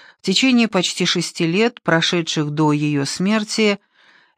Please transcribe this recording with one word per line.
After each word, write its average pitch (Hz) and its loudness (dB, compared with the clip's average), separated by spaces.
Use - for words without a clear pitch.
в - -8
течение 233 2
почти - -2
шести 170 -2
лет, 208 0
прошедших 165 0
до 151 2
ее 147 0
смерти, 208 0